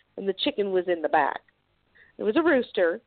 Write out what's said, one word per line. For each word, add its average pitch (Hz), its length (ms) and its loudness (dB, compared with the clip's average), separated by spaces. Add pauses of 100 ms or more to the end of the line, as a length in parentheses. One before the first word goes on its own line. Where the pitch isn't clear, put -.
(180)
and 196 100 -6
the 190 60 -2
chicken 202 380 -2
was 185 160 0
in 175 140 -2
the 151 80 -2
back. 151 320 0 (760)
It - 60 -6
was 208 140 0
a 330 60 2
rooster 233 640 0